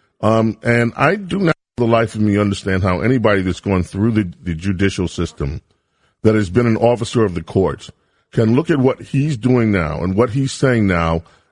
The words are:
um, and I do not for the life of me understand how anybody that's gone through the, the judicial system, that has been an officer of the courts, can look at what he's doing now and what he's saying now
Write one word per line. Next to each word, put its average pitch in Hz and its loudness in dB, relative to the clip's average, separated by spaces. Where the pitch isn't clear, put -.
um, 110 2
and 120 0
I 156 2
do 196 -6
not 180 0
for 120 0
the 117 2
life 113 0
of 107 -2
me 104 2
understand 98 -2
how 90 0
anybody 107 2
that's 90 -4
gone 92 0
through 104 -2
the, 104 -2
the 87 -4
judicial 92 -2
system, 80 -6
that 110 4
has 101 -2
been 120 2
an 110 2
officer 117 0
of 90 -2
the 85 -6
courts, 80 -2
can 113 2
look 156 0
at 156 2
what 127 0
he's 139 -2
doing 117 2
now 80 -2
and 92 -2
what 117 2
he's 135 -2
saying 120 0
now 82 0